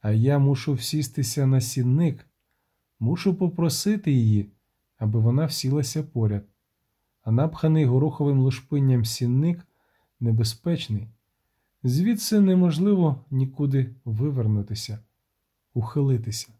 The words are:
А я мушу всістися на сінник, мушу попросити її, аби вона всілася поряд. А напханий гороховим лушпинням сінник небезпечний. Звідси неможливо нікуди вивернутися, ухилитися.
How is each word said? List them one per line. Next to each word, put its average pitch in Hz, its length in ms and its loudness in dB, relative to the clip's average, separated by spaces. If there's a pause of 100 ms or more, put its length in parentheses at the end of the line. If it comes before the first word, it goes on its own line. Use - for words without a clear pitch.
А 107 100 -2
я 131 280 4
мушу 139 340 2
всістися 139 720 -2
на 131 140 4
сінник, 131 640 -2 (720)
мушу 170 360 0
попросити 190 760 -2
її, 110 400 2 (460)
аби 113 220 -2
вона 120 260 2
всілася 147 580 -4
поряд. 104 400 -2 (800)
А 113 100 -4
напханий 156 540 2
гороховим 143 540 2
лушпинням 131 640 0
сінник 135 640 -2 (520)
небезпечний. 113 880 -2 (760)
Звідси 202 560 0
неможливо 180 920 2
нікуди 135 640 -2 (100)
вивернутися, 107 960 -4 (760)
ухилитися. 117 720 -2 (120)